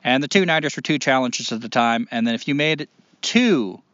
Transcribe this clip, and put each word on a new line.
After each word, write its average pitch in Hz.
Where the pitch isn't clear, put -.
And 131
the 147
two-nighters 160
were 156
two 151
challenges 127
at 110
the 117
time, 117
and 117
then 117
if -
you 143
made 151
two 165